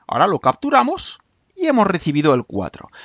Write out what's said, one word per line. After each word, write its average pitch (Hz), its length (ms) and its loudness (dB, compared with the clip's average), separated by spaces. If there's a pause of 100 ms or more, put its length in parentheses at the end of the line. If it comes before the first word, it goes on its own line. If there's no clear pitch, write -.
Ahora 156 220 2
lo 170 100 -2
capturamos 262 800 -2 (380)
y 370 100 -4
hemos 233 220 2
recibido 156 440 0
el 123 120 0
cuatro. - 440 -8 (160)